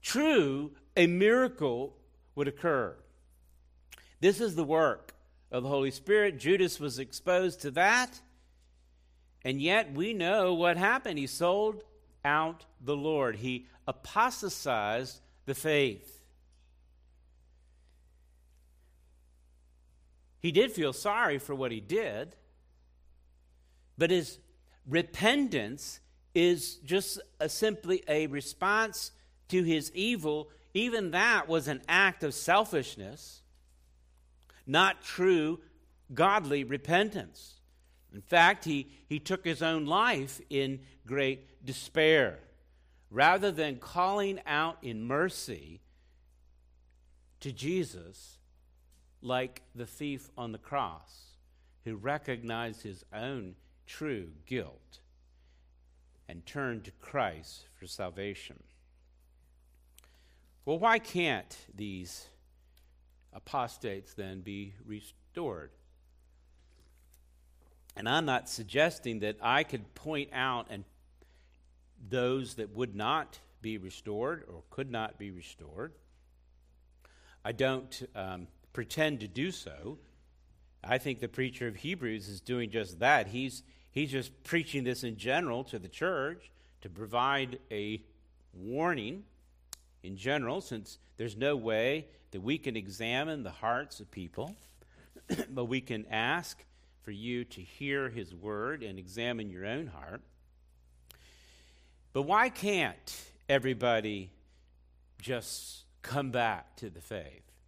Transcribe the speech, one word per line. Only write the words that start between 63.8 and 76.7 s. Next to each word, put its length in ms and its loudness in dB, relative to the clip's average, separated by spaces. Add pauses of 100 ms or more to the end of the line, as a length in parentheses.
then 260 -10
be 340 -10 (120)
restored? 840 -10 (2250)
And 100 -4
I'm 180 2
not 220 0
suggesting 720 0
that 220 -4
I 220 2
could 300 -8
point 380 -8
out 380 -2
and 160 -12 (1200)
those 460 0
that 180 -8
would 220 -4
not 420 -2 (240)
be 160 -6
restored 720 -8
or 220 -18
could 200 -8
not 300 -6
be 120 -10
restored. 600 -14 (1500)